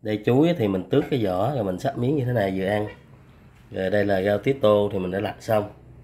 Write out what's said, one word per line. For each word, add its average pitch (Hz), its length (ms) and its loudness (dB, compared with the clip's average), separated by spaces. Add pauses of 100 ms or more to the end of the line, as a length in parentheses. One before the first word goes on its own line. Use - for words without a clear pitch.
Đây 107 240 -4
chuối 147 320 4
thì 107 100 2
mình 95 220 0
tước 143 200 4
cái 120 140 0
vỏ 98 300 0
rồi 120 100 -2
mình 92 140 -2
xắt 135 200 -4
miếng 127 180 0
như 135 80 -2
thế 123 80 -2
này 98 260 0
vừa 92 80 -2
ăn. 104 200 0 (840)
Rồi 95 200 -2
đây 104 140 2
là 98 180 0
rau 104 160 2
tía 135 220 0
tô 104 320 4
thì 101 60 -4
mình 92 120 -4
đã 95 100 -2
lặt 98 200 -6
xong. 107 300 -2 (340)